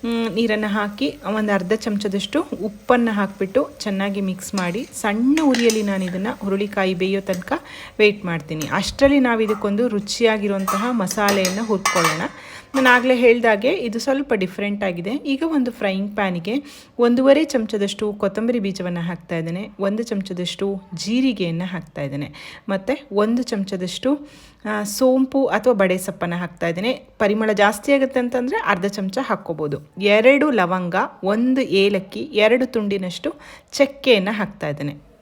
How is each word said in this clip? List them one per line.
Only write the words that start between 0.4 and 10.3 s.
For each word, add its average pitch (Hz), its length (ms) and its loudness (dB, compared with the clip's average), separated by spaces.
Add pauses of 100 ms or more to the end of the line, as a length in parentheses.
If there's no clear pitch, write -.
ಹಾಕಿ 208 460 -2 (220)
ಒಂದು 214 160 0
ಅರ್ಧ 190 200 0
ಚಮಚದಷ್ಟು 214 720 -2 (180)
ಉಪ್ಪನ್ನ 233 480 0
ಹಾಕ್ಬಿಟ್ಟು 202 540 -2 (120)
ಚೆನ್ನಾಗಿ 196 420 -4
ಮಿಕ್ಸ್ 190 340 -6
ಮಾಡಿ 190 400 -4
ಸಣ್ಣ 233 500 2
ಉರಿಯಲ್ಲಿ 233 380 4
ನಾನು 196 220 0
ಇದನ್ನ 185 220 -4 (120)
ಹುರುಳಿಕಾಯಿ 196 560 0
ಬೇಯೋ 190 260 0
ತನಕ 185 320 -4 (460)
ವೇಟ್ 208 260 4
ಮಾಡ್ತೀನಿ. 165 380 -4 (100)
ಅಷ್ಟರಲ್ಲಿ 277 480 4
ನಾವು 233 200 2
ಇದಕ್ಕೊಂದು 208 480 0
ರುಚಿಯಾಗಿರುವಂತಹ 202 1000 0